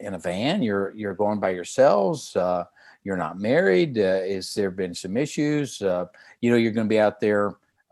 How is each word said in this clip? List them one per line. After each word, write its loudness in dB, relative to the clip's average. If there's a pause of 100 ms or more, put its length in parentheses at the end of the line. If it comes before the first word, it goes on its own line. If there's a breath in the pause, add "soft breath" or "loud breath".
in -8
a -8
van. -2
You're, -2
you're -6
going 0
by 0
yourselves. 2
Uh, 0 (400 soft breath)
you're -4
not -6
married. 2
Uh, 2
is -6
there 0
been -6
some -8
issues? -2
Uh, -2 (340 loud breath)
you 2
know, 6
you're 4
gonna -2
be 4
out 2
there, 2 (400)